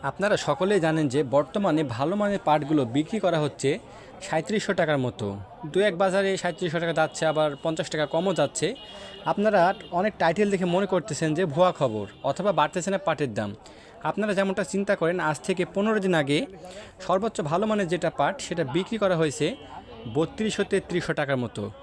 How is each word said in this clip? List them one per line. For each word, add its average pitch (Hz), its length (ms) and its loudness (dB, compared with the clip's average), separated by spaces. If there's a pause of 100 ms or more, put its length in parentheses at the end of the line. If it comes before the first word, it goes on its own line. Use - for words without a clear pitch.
আপনারা 196 260 2 (120)
সকলেই 180 380 2
জানেন 156 280 2
যে 143 60 2 (160)
বর্তমানে 160 460 2 (140)
ভালো 147 200 -2
মানের 202 320 0
পাটগুলো 151 340 4 (140)
বিক্রি 151 240 0
করা 170 240 2
হচ্ছে 139 260 -2 (560)
সাঁইত্রিশশো 190 540 -2
টাকার 151 260 4
মতো। 113 200 -4 (460)
দু 175 60 0 (100)
এক 190 140 2
বাজারে 196 280 2 (120)
সাঁইত্রিশশো 170 400 -2
টাকা 170 180 -2
যাচ্ছে, 156 320 0
আবার 151 180 2 (140)
পঞ্চাশ 160 300 -2
টাকা 156 200 0
কমও 180 260 2
যাচ্ছে। 151 280 0 (580)
আপনারা 202 360 4 (380)
অনেক 208 220 0
টাইটেল 175 320 4
দেখে 185 220 0
মনে 196 180 2
করতেছেন 156 420 0
যে 180 80 2 (100)
ভুয়া 175 260 6
খবর 107 260 0 (240)
অথবা 185 300 0
বাড়তেছে 156 320 0
না 196 160 0
পাটের 147 300 0
দাম। 104 120 -2 (600)
আপনারা 208 280 -2
যেমনটা 196 340 0
চিন্তা 196 300 0
করেন, 170 160 2 (120)
আজ 147 80 -2 (100)
থেকে 180 160 0 (120)
পনেরো 214 300 2
দিন 185 160 4
আগে 143 180 2 (680)
সর্বোচ্চ 190 320 0 (120)
ভালো 185 200 2
মানের 208 240 2
যেটা 165 160 0 (100)
পাট, 151 160 2 (120)
সেটা 170 160 -2 (120)
বিক্রি 190 280 -2
করা 185 180 4
হয়েছে 147 240 2 (680)
বত্রিশশো, 185 580 0
তেত্রিশশো 180 480 -2
টাকার 139 240 0
মতো 107 200 -6 (200)